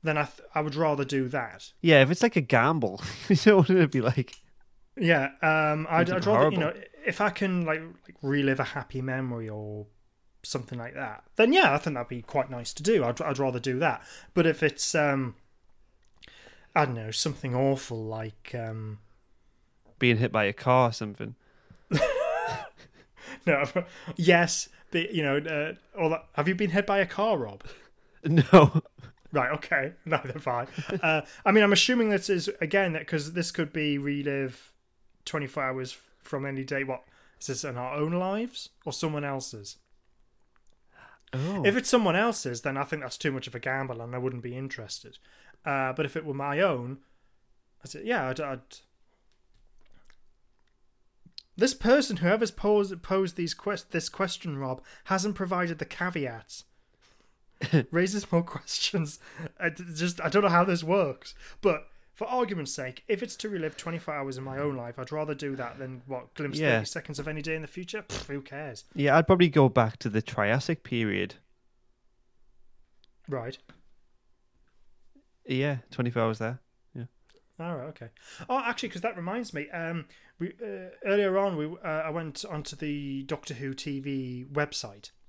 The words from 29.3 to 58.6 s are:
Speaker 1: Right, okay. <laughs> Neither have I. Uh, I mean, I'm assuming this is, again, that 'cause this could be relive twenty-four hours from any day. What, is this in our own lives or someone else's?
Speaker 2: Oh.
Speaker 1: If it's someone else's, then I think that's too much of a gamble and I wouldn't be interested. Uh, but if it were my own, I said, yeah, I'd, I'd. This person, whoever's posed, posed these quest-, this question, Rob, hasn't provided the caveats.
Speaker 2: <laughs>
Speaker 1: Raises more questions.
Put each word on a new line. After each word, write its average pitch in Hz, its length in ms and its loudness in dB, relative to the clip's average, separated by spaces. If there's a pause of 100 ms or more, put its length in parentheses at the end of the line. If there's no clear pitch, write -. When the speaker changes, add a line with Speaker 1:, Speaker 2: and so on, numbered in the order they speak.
Speaker 1:
Right, 131 180 0
okay. 151 480 -2
<laughs> - 60 -20
Neither 160 280 -2
have 151 140 -6
I. 123 200 -2 (340)
Uh, 160 200 2 (240)
I 196 60 6
mean, 214 100 8
I'm 202 120 6
assuming 233 360 4
this 196 200 0
is, 180 200 0 (120)
again, 175 320 2
that 160 120 -6
'cause 156 280 -4
this 170 180 -2
could 156 220 -4
be 151 240 0
relive 139 760 -4 (540)
twenty-four 147 360 -6
hours 131 360 -4 (240)
from 139 240 -8
any 135 180 -6
day. 139 220 -2
What, 127 180 -6 (380)
is - 60 -8
this 131 180 -4
in 131 100 -6
our 127 200 -6
own 151 180 0
lives 196 560 -4 (160)
or 151 80 -4
someone 147 320 -4
else's? 131 500 -8 (1600)
Speaker 2:
Oh. 160 320 -2
Speaker 1:
If 202 100 4
it's - 140 0
someone 208 260 4
else's, 190 460 0
then 139 160 -4
I 139 80 -2
think 151 160 -6
that's 127 160 -10
too 143 160 -2
much 131 140 -6
of 123 80 -14
a 120 40 -8
gamble 131 420 -4
and 120 140 -10
I 127 40 -4
wouldn't 123 240 -4
be 120 120 -10
interested. 127 600 -12 (480)
Uh, 135 260 -2
but 151 140 -2
if 139 100 -8
it 156 100 -4
were 143 80 -6
my 139 280 -2
own, 135 380 0 (840)
I 143 60 -16
said, - 160 -12
yeah, 202 240 -2
I'd, 131 100 -6
I'd. 135 220 -8 (3000)
This 262 180 2
person, 240 440 4
whoever's 208 340 2
posed, 202 520 0
posed 190 320 0
these 170 180 -4
quest-, - 380 -8
this 165 180 -4
question, 175 480 -4
Rob, 131 240 -6 (240)
hasn't 190 300 0
provided 180 420 -2
the 170 80 -6
caveats. 143 800 -6 (960)
Speaker 2:
<laughs> - 300 2
Speaker 1:
Raises 185 400 -2
more 170 120 2
questions. - 760 -4 (400)